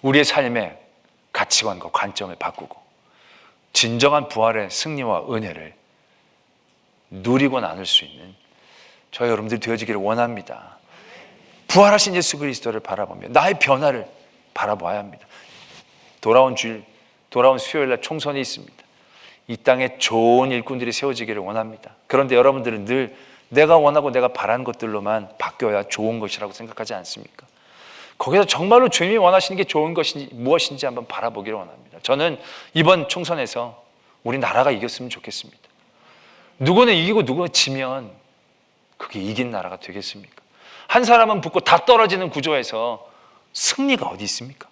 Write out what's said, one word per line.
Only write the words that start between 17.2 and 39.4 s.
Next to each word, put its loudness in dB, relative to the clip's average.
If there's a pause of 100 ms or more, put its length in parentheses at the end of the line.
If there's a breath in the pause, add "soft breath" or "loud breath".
돌아온 4
수요일 -2
날 -2
총선이 -6
있습니다. -10 (680 soft breath)
이 -8
땅에 2
좋은 4
일꾼들이 -6
세워지기를 -6
원합니다. -8 (100)
그런데 2
여러분들은 2
늘 -4 (320 loud breath)
내가 6
원하고 4
내가 2
바란 -2
것들로만 -6
바뀌어야 -2
좋은 -6
것이라고 -10
생각하지 -14
않습니까? -16 (720 loud breath)
거기서 2
정말로 4
주님이 0
원하시는 4
게 0
좋은 -2
것인지 -6
무엇인지 0
한번 -8
바라보기를 -8
원합니다. -20
저는 0 (340 loud breath)
이번 4
총선에서 -6 (400 soft breath)
우리 -4
나라가 2
이겼으면 -6
좋겠습니다. -14 (1000 soft breath)
누구는 4
이기고 2
누구는 -2
지면 -4 (840)
그게 -12
이긴 -4